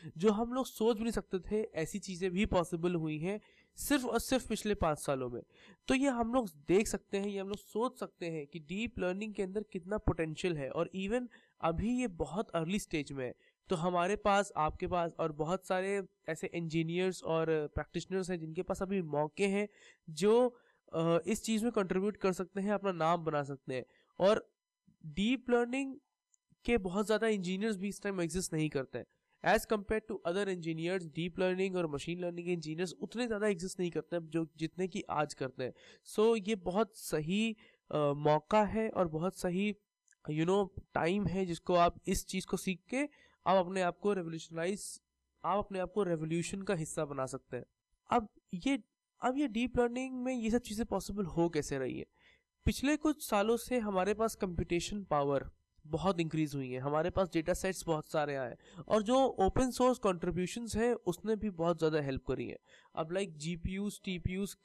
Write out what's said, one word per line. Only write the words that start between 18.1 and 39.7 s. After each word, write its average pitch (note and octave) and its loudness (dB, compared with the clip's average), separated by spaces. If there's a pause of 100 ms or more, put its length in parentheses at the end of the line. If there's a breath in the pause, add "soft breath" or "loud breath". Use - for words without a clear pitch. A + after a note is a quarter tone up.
हैं F3+ -2
जिनके D#3+ -6
पास F#3 -4
अभी G3 0
मौके D3+ 0
हैं G3+ 0 (400 loud breath)
जो, A3 4 (340 soft breath)
अ, E3 4 (100)
इस A3 0
चीज़ A3 0
में A#3+ 2
contribute G3 0
कर F#3+ 2
सकते F#3+ -4
हैं, G3+ 0
अपना G3 0
नाम E3 2
बना D3+ 0
सकते C3+ -6
हैं। B2+ -4 (340 soft breath)
और - 4 (520)
deep G#3+ 0
learning A#3+ 2 (720)
के A#3+ 4
बहुत F#3+ 0
ज़्यादा G#3+ 2
engineers G3 0
भी F#3+ -4
इस G3 -8
time G3 -2
exist E3+ -2
नहीं D#3 0
करते C3+ -4
हैं। A2+ -8 (400)
As G3 4
compared A3 -2 (100)
to G3+ -4 (100)
other F#3+ 0
engineers, E3 -4
deep E3+ -4
learning F#3 2
और F3 0
machine D#3+ -6
learning F3 -6
के F3+ 0
engineers D#3+ -4
उतने A#3 -6
ज़्यादा G#3+ 0
exist F#3 -2
नहीं F3+ 0
करते D#3 -4
हैं E3 -4
जो, D#3+ -2 (100)
जितने F3 -4
कि F3 -6
आज C#3+ -2
करते C3 -6
हैं। A#2+ -4 (420 loud breath)
So A3 4
ये A3 0
बहुत F#3 -2
सही, G3 0 (360 soft breath)
अ, D3+ 0
मौका D3+ 4
है A3 0
और F3+ 2
बहुत D#3+ -2
सही, G3 0 (560)